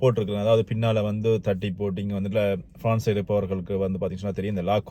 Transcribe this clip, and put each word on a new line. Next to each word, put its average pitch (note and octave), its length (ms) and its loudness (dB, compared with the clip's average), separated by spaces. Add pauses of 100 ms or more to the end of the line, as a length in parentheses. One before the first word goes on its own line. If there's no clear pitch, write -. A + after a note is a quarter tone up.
போட்டிருக்கிறேன். G#2+ 380 2
அதாவது A2+ 340 4
பின்னால A2 280 2
வந்து G#2+ 400 0
தட்டி G2+ 300 0
போட்டு G2 300 -4
இங்க G2+ 120 -2
வந்து G2+ 460 0 (220)
பிரான்ஸ் A2+ 280 2
இருப்பவர்களுக்கு G2 680 0
வந்து F#2+ 220 0
பாத்தீங்கன்னா F#2+ 320 -4
தெரியும், G2 260 -4
இந்த F2+ 40 -2
லா G2 300 2